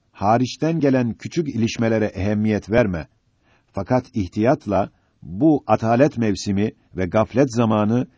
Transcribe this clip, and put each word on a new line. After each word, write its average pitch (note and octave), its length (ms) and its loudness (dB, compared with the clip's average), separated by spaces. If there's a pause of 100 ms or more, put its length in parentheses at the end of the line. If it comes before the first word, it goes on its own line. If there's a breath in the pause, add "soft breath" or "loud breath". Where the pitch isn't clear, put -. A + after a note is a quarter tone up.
(120)
hariçten B2+ 680 0
gelen B2+ 340 0
küçük D#3+ 340 -6
ilişmelere A2+ 580 0
ehemmiyet G#2 640 -2
verme. G2 380 0 (640)
Fakat - 440 -4
ihtiyatla G#2 720 -2 (320)
bu B2+ 440 0
atalet A#2 520 2
mevsimi G#2 540 -2 (240)
ve F#2 100 -2
gaflet A2 480 0
zamanı A2 520 0 (100)